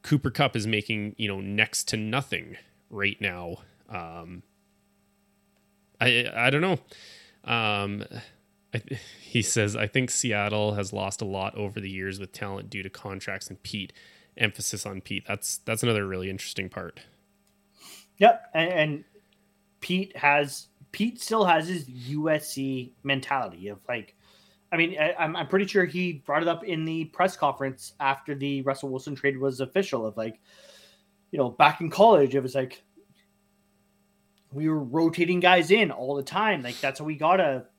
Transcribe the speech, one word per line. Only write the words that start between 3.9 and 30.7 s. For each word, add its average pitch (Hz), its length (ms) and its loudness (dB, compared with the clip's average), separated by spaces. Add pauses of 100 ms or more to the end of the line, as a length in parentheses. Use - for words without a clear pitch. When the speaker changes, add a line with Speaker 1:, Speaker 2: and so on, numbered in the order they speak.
Speaker 1:
Um, 87 540 -12 (1600)
I, 120 340 4
I 120 140 2
don't 147 140 4
know. 180 160 2 (640)
Um, 104 640 -2 (680)
I, 120 80 -4 (380)
he - 220 -2
says, 104 340 0
"I 107 100 -2
think 127 240 0
Seattle 104 640 0
has 101 180 -4
lost 98 280 -6
a 110 60 -6
lot 98 280 -4
over 101 260 -6
the 98 100 -10
years 95 280 -8
with 95 140 -12
talent 101 380 -10
due 101 120 -10
to 95 80 -10
contracts 98 580 -10
and - 140 -18
Pete." 98 300 -10 (440)
Emphasis 107 500 -4
on 95 160 -8
Pete. 98 240 -8
That's, - 320 -6
that's 110 240 -4
another 107 240 2
really 95 240 -4
interesting 95 400 -8
part. 90 300 -12 (1160)
Speaker 2:
Yep, 226 240 8 (120)
and, 165 180 2
and 151 320 0 (760)
Pete 185 360 -2
has, 143 520 2 (240)
Pete 226 280 -4
still 220 240 2
has 165 240 4
his 160 200 -6
U 135 420 -4
S 151 220 0
C 131 500 -6
mentality 123 680 -4
of, 101 100 -10 (100)
like, 117 280 -8 (560)
I 170 40 0
mean, 165 220 0
I, 156 200 2
I'm, 165 180 -2
I'm 160 120 -6
pretty 196 180 2
sure 190 180 2
he 165 400 -4
brought 151 180 0
it 165 60 2
up 165 160 -2
in 160 200 -4
the 160 220 -4
press 185 300 0
conference 135 640 -2
after 139 340 0
the 139 280 -2
Russell 135 280 -2
Wilson 131 240 -6
trade 135 240 0
was 131 220 -2
official 131 460 0
of, 107 100 -6
like, 113 240 -6 (920)